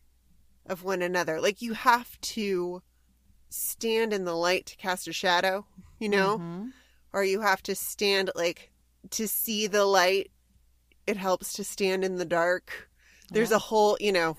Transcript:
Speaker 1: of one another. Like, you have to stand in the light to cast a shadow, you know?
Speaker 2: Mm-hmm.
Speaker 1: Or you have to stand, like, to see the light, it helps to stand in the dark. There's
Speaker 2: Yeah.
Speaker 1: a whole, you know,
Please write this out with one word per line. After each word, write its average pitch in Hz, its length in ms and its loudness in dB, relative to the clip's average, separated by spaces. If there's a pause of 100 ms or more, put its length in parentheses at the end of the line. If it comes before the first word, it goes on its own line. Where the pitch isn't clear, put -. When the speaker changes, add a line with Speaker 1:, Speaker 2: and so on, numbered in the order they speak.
(680)
Speaker 1:
of 180 180 -10
one 185 180 -2
another. 170 380 0
Like, 190 220 0
you 233 120 -6
have 240 460 0
to 185 640 -4 (680)
stand 226 640 -2
in 190 120 -2
the 175 120 -2
light 175 300 2
to - 100 -16
cast 180 320 -4
a 165 40 -8
shadow, 185 540 0 (320)
you 220 100 -4
know? 202 300 2
Speaker 2:
Mm-hmm. 175 300 -10 (440)
Speaker 1:
Or 196 120 0
you 190 160 0
have 196 240 2
to 190 100 -4
stand, 196 600 0
like, - 380 -4 (380)
to 220 180 -4
see 214 380 -2
the 202 180 4
light, 190 460 4 (760)
it 208 100 -2
helps 185 380 -2
to 202 100 -8
stand 190 400 -2
in 185 120 -2
the 180 80 -4
dark. 170 680 -2 (400)
There's 220 200 2
Speaker 2:
Yeah. 220 60 6
Speaker 1:
a 196 40 2
whole, 208 400 2
you 202 120 2
know, 165 260 0